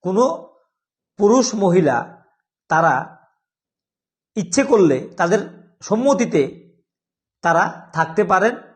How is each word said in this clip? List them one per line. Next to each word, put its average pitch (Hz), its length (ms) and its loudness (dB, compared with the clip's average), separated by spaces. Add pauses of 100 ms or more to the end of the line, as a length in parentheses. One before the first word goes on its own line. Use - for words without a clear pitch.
কোনো 240 480 -2 (680)
পুরুষ 233 380 2
মহিলা 175 680 0 (460)
তারা 156 480 0 (1200)
ইচ্ছে 214 280 -2
করলে 160 520 2
তাদের - 560 -4 (100)
সম্মতিতে 214 880 -2 (720)
তারা 170 500 -2
থাকতে 165 320 -2
পারেন 190 320 0 (200)